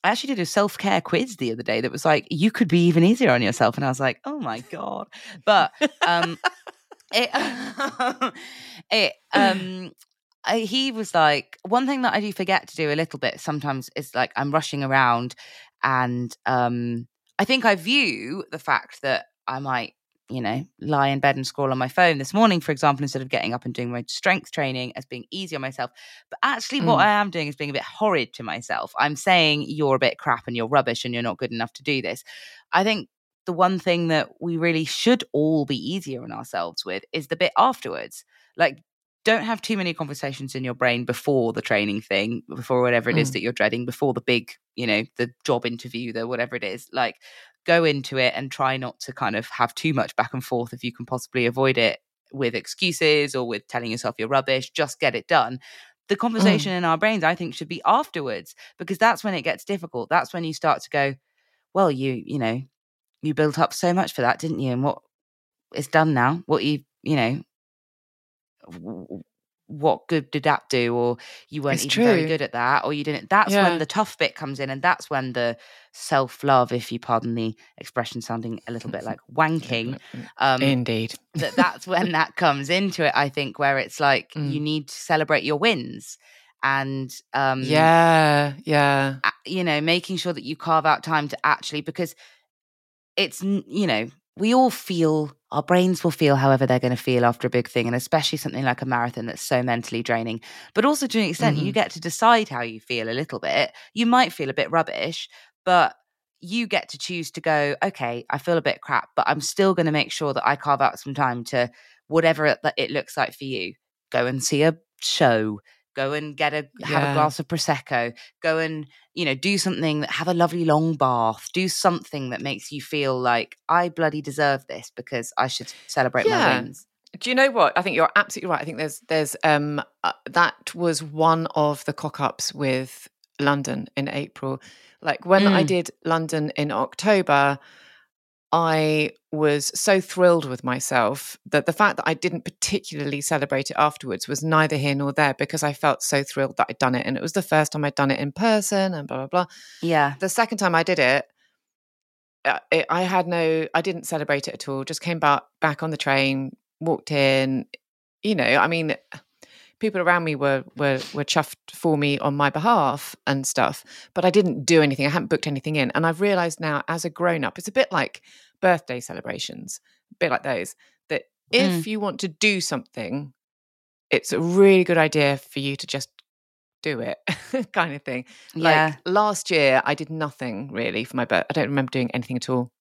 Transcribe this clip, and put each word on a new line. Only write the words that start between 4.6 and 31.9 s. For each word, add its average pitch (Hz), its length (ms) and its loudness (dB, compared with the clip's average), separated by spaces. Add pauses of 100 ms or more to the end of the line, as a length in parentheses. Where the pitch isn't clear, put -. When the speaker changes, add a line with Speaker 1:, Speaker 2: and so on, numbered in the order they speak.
Speaker 1:
God." - 380 -10 (380)
But, 190 260 4 (340)
um, 175 320 0 (380)
Speaker 2:
<laughs> - 380 -20
Speaker 1:
it, 233 180 2
<laughs> 262 1000 -4 (560)
it, 208 220 2 (200)
um, 185 600 0 (520)
I, 220 160 0
he 254 320 -2
was 220 220 -8
like, 151 480 2
"One 247 240 0
thing 269 160 -2
that 240 120 0
I 208 60 2
do 208 120 -4
forget 190 360 -2
to - 80 -16
do 151 160 0
a 151 40 0
little 156 220 -4
bit - 220 -4
sometimes 143 560 -6
is, - 180 -10
like, 117 220 0
I'm 139 140 -2
rushing 147 340 -2
around 123 500 2 (480)
and, 123 540 -2 (100)
um, 120 640 -2 (300)
I 202 60 0
think 254 200 0
I 214 100 6
view 170 800 -2
the 156 60 -8
fact - 440 -4
that 131 240 -2 (220)
I 131 100 -6
might, 131 360 -4 (360)
you 127 100 -6
know, 117 240 -4 (160)
lie 139 280 2
in 135 120 0
bed 135 160 2
and 131 100 -6
scroll 139 260 -2
on 131 60 -2
my 131 100 -2
phone 170 300 4
this 135 140 -8
morning, 202 280 4
for 156 120 -4
example, 139 300 2
instead 135 200 -4
of 131 60 -10
getting 113 240 -2
up 120 120 -6
and 123 100 -6
doing 123 160 -6
my 120 180 -6
strength - 440 -2
training 131 440 -4
as 127 80 -12
being 123 260 -14
easy 180 260 -8
on 135 60 -6
myself. 131 280 -8 (400)
But - 120 -14
actually 269 380 -2
what 220 180 4
Speaker 2:
Mm. 170 40 6
Speaker 1:
I 208 60 6 (120)
am 202 100 -2
doing 156 180 -4
is 147 80 -10
being 147 140 -6
a 139 40 -8
bit - 80 -2
horrid 180 520 0
to - 80 -14
myself. 90 560 -6
I'm 147 180 0
saying, 156 520 2
'You're 143 280 2
a - 20 0
bit 131 200 0
crap 120 280 -2
and 120 100 -6
you're 117 120 -4
rubbish 127 360 0
and 123 80 -4
you're 120 100 -4
not 113 160 -4
good 117 140 -6
enough 117 220 -6
to - 80 -20
do 139 180 -2